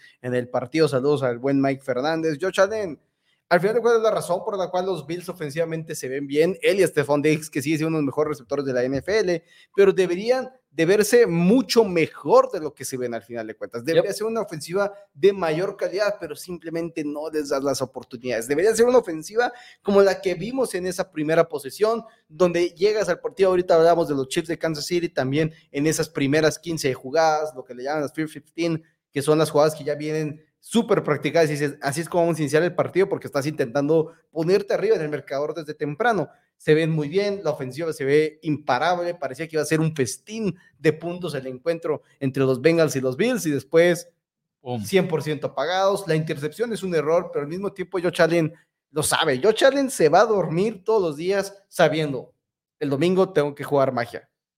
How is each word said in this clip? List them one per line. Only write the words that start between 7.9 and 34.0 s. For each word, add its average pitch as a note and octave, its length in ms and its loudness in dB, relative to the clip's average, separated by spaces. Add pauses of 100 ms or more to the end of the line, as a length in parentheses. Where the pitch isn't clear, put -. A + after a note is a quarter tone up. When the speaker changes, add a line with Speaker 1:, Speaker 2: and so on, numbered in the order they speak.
Speaker 1:
de D#3 60 0
los C#3 40 0
mejores D3+ 220 -2
receptores C#3 360 -6
de C3+ 80 -2
la B2 100 2
N C3+ 140 -2
F F#3 220 0
L, F3+ 240 -2 (320)
pero G3 160 6
deberían G3 600 -2 (180)
de D#3+ 160 0
verse G#3+ 400 4
mucho F#3+ 580 4
mejor F3+ 680 2
de F#3+ 80 -6
lo D3+ 160 -8
que B2+ 100 -14
se - 100 -8
ven B2 200 -6
al A2 80 -10
final A#2 240 -10
de G#2+ 80 -12
cuentas. A2+ 280 -10
Debería E3 280 2
Speaker 2:
Yep. F#3+ 60 -6
Speaker 1:
ser G#3 100 -4
una A3+ 140 -4
ofensiva F#3+ 520 -4 (220)
de F3+ 180 4
mayor F#3 420 -2
calidad, G3+ 440 -2
pero D3 160 -10
simplemente E3 680 -8
no D3 280 -6
les D3+ 180 -4
das C3+ 140 -2
las C#3 180 -2
oportunidades. A#2+ 680 -6
Debería E3+ 280 2
ser A3+ 100 4
una B3 140 6
ofensiva G#3+ 520 -2 (300)
como G3 220 6
la F#3 180 2
que F3+ 140 -2
vimos A#3 400 -4
en F3+ 100 -4
esa F3+ 260 -6
primera D#3+ 380 2
posesión, F#3 560 -2 (220)
donde F3 480 2
llegas G3+ 340 0
al E3+ 100 -2
partido, F#3 300 0
ahorita F#3 240 2
hablamos E3 340 6
de D3 60 -2
los C3+ 140 -2
Chiefs E3 200 -4
de E3 120 -6
Kansas D#3 260 -4
City, F3 240 -2
también D3 420 0 (200)
en C#3+ 160 0
esas D#3 200 0
primeras D3 520 0
quince D3+ 340 -4
jugadas, D3+ 640 0
lo C3 100 -14
que B2+ 80 -18
le B2 80 -14
llaman D3 220 -4
las C3 100 -8
First D#3 220 -6
Fifteen, D#3+ 480 -4 (280)
que C#3 120 -4
son D3+ 160 4
las D3+ 100 2
jugadas D3+ 240 4
que C#3+ 100 -14
ya D3 120 -4
vienen D3+ 500 -6 (160)
súper A3+ 420 0
practicadas, D3+ 460 2
y D3+ 40 -2
dices, C#3+ 280 -4
"Así C#3 200 -4
es D#3 80 -10
como F3 160 2
vamos E3+ 120 0
a D#3 40 -4
iniciar D3+ 200 2
el F3 140 -2
partido", F3+ 340 0
porque - 160 -6
estás C3+ 220 -4
intentando D3 640 0 (180)